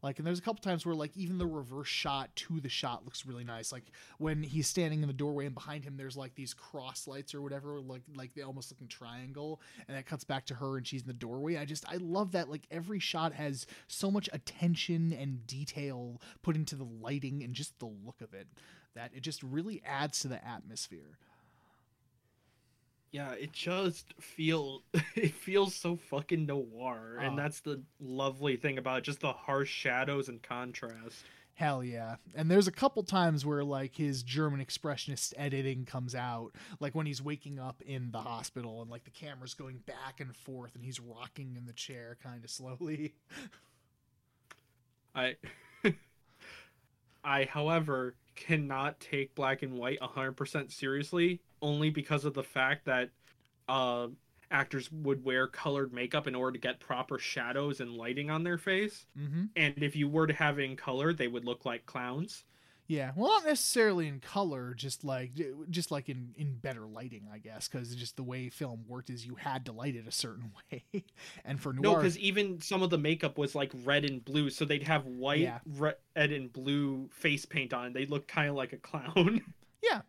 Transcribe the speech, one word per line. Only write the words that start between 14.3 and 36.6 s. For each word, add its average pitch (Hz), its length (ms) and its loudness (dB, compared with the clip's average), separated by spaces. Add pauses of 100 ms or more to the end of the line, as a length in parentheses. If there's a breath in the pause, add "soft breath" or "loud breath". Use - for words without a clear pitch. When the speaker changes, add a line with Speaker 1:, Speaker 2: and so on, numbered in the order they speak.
Speaker 1:
attention 165 800 2
and 131 340 -4
detail 131 760 -6 (200 loud breath)
put 165 140 2
into 151 220 0
the 131 80 -6
lighting 131 580 -4
and 123 100 -6
just 139 260 -8
the 123 60 -8 (200)
look 120 160 -14
of 110 120 -14
it, 98 140 -14 (480 loud breath)
that 117 180 -10
it 131 100 -12
just 151 200 -6
really 160 420 -4
adds 143 360 -2
to 139 80 -4
the 127 180 -6
atmosphere. 85 680 -12 (1900 soft breath)
Speaker 2:
Yeah, 143 200 -6
it 143 220 -6
just 180 680 0
feel-, 156 640 0 (100)
<laughs> - 220 4
it 190 180 4
feels 190 400 4
so 175 220 0
fucking 156 500 0
noir, 120 760 -4
and 135 140 0
Speaker 1:
Oh. - 40 0
Speaker 2:
that's 147 240 0
the 143 200 -4 (180)
lovely 135 560 2
thing 135 220 0
about 127 220 0
it, 120 40 -6
just 147 180 -2
the 139 120 2
harsh 139 380 2
shadows 135 580 2
and 117 140 -10
contrast. 117 800 -8 (320 loud breath)
Speaker 1:
Hell 139 280 2
yeah. 117 320 -4 (200)
And 156 140 2
there's 185 180 10
a 185 40 2
couple 262 320 4
times 165 420 6
where, 147 200 2
like, 135 300 -2
his 139 280 0
German 139 400 2
expressionist - 720 -4
editing 135 500 -2
comes 127 300 -4
out, 120 360 -4 (280 loud breath)